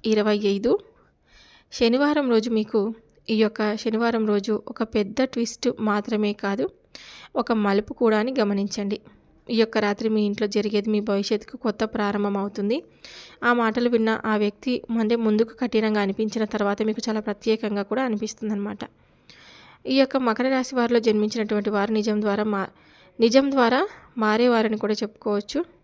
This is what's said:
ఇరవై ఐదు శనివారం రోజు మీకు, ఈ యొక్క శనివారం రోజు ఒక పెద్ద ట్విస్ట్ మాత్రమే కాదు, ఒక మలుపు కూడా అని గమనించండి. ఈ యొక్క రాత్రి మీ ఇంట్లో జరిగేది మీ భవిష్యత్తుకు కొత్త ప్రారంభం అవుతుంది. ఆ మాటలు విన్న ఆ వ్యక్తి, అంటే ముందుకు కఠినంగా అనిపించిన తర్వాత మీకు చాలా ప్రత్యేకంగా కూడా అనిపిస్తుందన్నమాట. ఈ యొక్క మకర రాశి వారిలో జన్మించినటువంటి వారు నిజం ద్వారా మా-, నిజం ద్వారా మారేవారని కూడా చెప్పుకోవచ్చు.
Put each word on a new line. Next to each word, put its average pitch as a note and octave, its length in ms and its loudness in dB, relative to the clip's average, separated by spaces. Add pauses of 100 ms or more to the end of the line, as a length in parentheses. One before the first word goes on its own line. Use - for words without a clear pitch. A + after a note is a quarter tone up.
(120)
ఇరవై G#3+ 260 2 (160)
ఐదు G#3 160 0 (1000)
శనివారం C#4 640 2
రోజు A3 240 2
మీకు, G#3+ 220 0 (540)
ఈ G#3+ 100 2
యొక్క G#3+ 160 -2 (220)
శనివారం A3+ 500 0
రోజు G#3 220 0 (180)
ఒక - 100 -6 (140)
పెద్ద G#3 260 0 (100)
ట్విస్ట్ A#3 360 -2 (220)
మాత్రమే G#3 420 0 (120)
కాదు, G3+ 200 -2 (800)
ఒక A#3+ 100 -2 (140)
మలుపు G3+ 260 0 (100)
కూడా A3 200 4
అని B3+ 180 -2
గమనించండి. G3+ 600 -2 (480)
ఈ A#3 120 -2
యొక్క A3 180 2
రాత్రి G#3+ 360 0
మీ G#3+ 140 2
ఇంట్లో G#3 260 -2
జరిగేది G#3 400 0
మీ G#3+ 40 2 (120)
భవిష్యత్తుకు G3+ 540 -2
కొత్త A3 200 -2 (100)
ప్రారంభం G#3 480 0
అవుతుంది. G3+ 340 -2 (720)
ఆ - 20 4 (100)
మాటలు A#3 340 0
విన్న A3 160 2 (220)
ఆ - 100 2
వ్యక్తి, G#3 300 -2 (300)
అంటే A3 140 2 (100)
ముందుకు A3 340 2
కఠినంగా A3 460 0
అనిపించిన G#3+ 380 -2 (100)
తర్వాత G#3 340 0
మీకు A3 180 -4
చాలా A3 220 -2
ప్రత్యేకంగా G#3 640 -2
కూడా C4 180 0
అనిపిస్తుందన్నమాట. G#3 680 -6 (1080)
ఈ C4 180 0
యొక్క C4+ 140 0 (120)
మకర A#3+ 260 0
రాశి C4 240 -2
వారిలో A#3 300 2
జన్మించినటువంటి G#3+ 680 0
వారు G#3 220 0
నిజం G#3 260 0
ద్వారా G#3 300 0
మా-, G3 160 -4 (480)
నిజం A#3+ 360 4
ద్వారా B3 280 4 (420)
మారేవారని A3 600 2
కూడా G#3 180 0
చెప్పుకోవచ్చు. G#3 580 -4 (240)